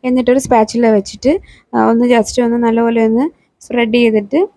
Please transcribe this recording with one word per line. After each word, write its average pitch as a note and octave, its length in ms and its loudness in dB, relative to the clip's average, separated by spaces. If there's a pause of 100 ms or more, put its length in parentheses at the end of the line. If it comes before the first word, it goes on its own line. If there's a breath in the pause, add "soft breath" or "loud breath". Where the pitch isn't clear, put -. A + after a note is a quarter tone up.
എന്നിട്ടൊരു B3+ 400 0
സ്പാച്ചുല A#3 460 0
വെച്ചിട്ട്, G#3+ 420 -2 (420 soft breath)
ആ, A3 140 2
ഒന്ന് A#3 180 2
just A#3 360 0
ഒന്ന് A#3 240 -2
നല്ലപോലെ A#3 400 0
ഒന്ന് A3+ 180 0 (380)
സ്പ്രെഡ് A#3 320 -4
ചെയ്തിട്ട് A3+ 460 0 (160)